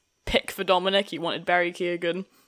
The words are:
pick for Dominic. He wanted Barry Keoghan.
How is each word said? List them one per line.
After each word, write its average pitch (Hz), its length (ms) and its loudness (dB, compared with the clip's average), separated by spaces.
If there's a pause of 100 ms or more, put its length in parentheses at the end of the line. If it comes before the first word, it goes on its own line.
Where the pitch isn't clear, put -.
(240)
pick - 280 0
for 196 100 -8
Dominic. 190 460 2
He 165 100 -8
wanted 165 260 -4
Barry 175 280 2
Keoghan. 175 540 -2 (220)